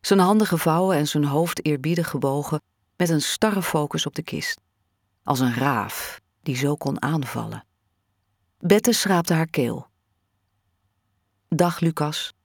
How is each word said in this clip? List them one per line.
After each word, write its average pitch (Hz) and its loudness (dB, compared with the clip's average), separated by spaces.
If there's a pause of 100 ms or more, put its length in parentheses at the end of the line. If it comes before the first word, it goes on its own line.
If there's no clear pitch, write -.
Zijn - 2
handen 202 4
gevouwen 170 2
en 147 2
zijn 151 0
hoofd 151 -2
eerbiedig 156 -2
gebogen, 143 -2 (340)
met 175 0
een 156 2
starre 208 0
focus 156 -2
op - -10
de - -8
kist. - -8 (640)
Als 131 0
een 127 2
raaf 123 -2 (220)
die 131 -4
zo 143 0
kon 139 -4
aanvallen. 120 -4 (920)
Bette 208 4
schraapte 180 2
haar 160 0
keel. - -2 (1600)
"Dag, 170 0
Lucas." 160 -2 (100)